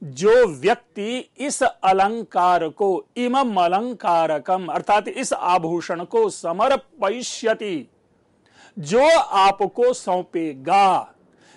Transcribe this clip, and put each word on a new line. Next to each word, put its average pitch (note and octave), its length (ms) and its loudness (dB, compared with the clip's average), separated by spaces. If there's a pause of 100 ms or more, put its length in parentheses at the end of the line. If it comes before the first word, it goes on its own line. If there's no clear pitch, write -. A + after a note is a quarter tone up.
जो G#3 420 4
व्यक्ति G#3 920 -4
इस C4+ 240 -6
अलंकार F#3+ 1080 0
को, F#3 360 -2 (120)
इमम B3 400 -2
अलंकारकम, F3+ 1080 0
अर्थात G3+ 420 0
इस - 240 -6
आभूषण F3 720 -2
को A3 260 0
समर्पयिष्यति, A3 1600 -4 (880)
जो B3+ 400 4
आपको G3 760 2
सौंपेगा, F3 1200 -2 (420)